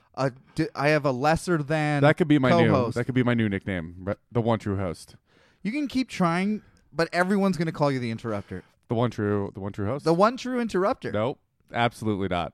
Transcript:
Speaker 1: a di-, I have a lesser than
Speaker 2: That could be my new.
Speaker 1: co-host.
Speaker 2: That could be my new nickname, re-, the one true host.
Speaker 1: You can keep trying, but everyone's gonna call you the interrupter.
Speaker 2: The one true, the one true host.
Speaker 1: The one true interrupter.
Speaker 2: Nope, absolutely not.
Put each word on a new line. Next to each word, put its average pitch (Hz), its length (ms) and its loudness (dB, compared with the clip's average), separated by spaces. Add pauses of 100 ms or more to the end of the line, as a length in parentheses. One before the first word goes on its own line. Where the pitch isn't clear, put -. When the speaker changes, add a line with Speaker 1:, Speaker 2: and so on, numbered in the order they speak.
(140)
Speaker 1:
a 135 160 -2 (240)
di-, 156 200 -2
I 143 140 0
have 151 180 2
a 139 40 2
lesser 156 460 0
than 147 460 -2
Speaker 2:
That 151 160 6
could 165 100 2
be 147 100 6
my 127 120 4
new. 120 180 6
Speaker 1:
co-host. 120 280 2
Speaker 2:
That 120 100 -2
could 127 80 -4
be 127 80 4
my 120 100 2
new 113 160 2
nickname, 92 520 -4
re-, 98 140 -6 (160)
the 117 120 0
one 113 160 2
true 101 180 -4
host. 92 400 -8 (460)
Speaker 1:
You 208 100 -4
can 285 160 -4
keep 262 220 -4
trying, 185 500 0 (320)
but 160 220 0
everyone's 190 420 2
gonna 165 160 -2
call 143 180 2
you 135 80 0
the 120 120 -4
interrupter. 104 520 -6 (260)
Speaker 2:
The 120 60 -4
one 117 160 2
true, 104 440 -2
the 95 60 -14
one 98 120 -8
true 101 140 -6
host. 135 180 -4
Speaker 1:
The 160 80 4
one 214 240 4
true 247 240 -6
interrupter. 190 520 -2
Speaker 2:
Nope, 110 260 -2 (340)
absolutely 107 560 -2
not. 85 240 -2